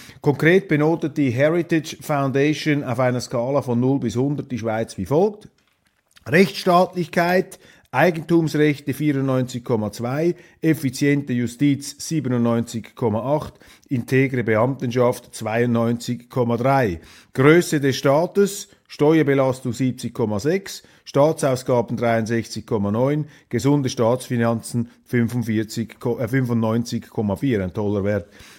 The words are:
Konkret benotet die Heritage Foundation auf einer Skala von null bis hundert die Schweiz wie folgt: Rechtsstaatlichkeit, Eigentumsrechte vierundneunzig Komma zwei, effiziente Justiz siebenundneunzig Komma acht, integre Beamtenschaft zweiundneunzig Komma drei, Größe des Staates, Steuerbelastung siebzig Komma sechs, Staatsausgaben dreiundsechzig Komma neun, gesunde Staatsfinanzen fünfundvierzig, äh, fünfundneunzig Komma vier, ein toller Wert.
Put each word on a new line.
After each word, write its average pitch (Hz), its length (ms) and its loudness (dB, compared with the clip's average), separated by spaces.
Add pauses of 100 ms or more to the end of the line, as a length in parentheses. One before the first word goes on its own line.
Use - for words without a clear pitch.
(200)
Konkret 160 460 2
benotet 156 500 0
die 143 140 2
Heritage 156 680 0
Foundation 143 800 0
auf 123 160 -4
einer 127 220 0
Skala 127 420 -2
von 120 160 0
null 131 220 2
bis 110 160 -2
hundert 139 340 -2
die 123 80 -6
Schweiz 110 400 -4
wie 92 80 -4
folgt: 196 420 0 (800)
Rechtsstaatlichkeit, 180 1300 2 (320)
Eigentumsrechte 151 1000 2
vierundneunzig 131 720 -2
Komma 107 280 -2
zwei, 147 420 -2 (260)
effiziente 143 720 0
Justiz 135 640 -2
siebenundneunzig 117 1000 -2
Komma 113 400 -2
acht, - 180 -6 (340)
integre 131 540 0
Beamtenschaft 123 920 0
zweiundneunzig 117 920 -2
Komma 120 280 0
drei, 123 440 0 (320)
Größe 156 480 4
des 135 160 0
Staates, 180 720 0 (200)
Steuerbelastung 139 840 2
siebzig 123 400 -4
Komma 107 280 -2
sechs, 185 420 -4 (220)
Staatsausgaben 135 920 0
dreiundsechzig 113 680 -2
Komma 101 240 0
neun, 139 360 0 (220)
gesunde 131 400 0
Staatsfinanzen 117 1040 -2 (140)
fünfundvierzig, 113 920 -2 (220)
äh, 120 80 -4
fünfundneunzig 117 840 0
Komma 101 280 -2
vier, 117 260 0
ein 90 100 -4
toller 104 300 -2
Wert. 101 260 -2 (300)